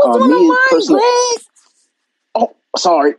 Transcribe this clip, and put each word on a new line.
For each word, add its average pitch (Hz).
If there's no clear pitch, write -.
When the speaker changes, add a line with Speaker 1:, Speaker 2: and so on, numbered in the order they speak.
Speaker 1:
was -
Speaker 2:
Uh, -
Speaker 1:
one -
Speaker 2:
me 302
Speaker 1:
of 339
mine, 494
Speaker 2:
personally 415
Speaker 1:
Greg. 494
Speaker 2:
Oh, 226
sorry, 151